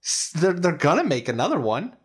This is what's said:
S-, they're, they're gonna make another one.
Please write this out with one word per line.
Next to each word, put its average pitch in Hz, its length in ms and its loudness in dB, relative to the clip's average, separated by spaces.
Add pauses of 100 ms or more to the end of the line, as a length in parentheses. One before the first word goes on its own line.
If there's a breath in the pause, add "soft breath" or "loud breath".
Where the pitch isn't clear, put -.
S-, - 300 -4
they're, 180 200 2
they're 175 180 0
gonna 156 320 2
make 131 240 -2
another 143 320 0
one. 123 460 -2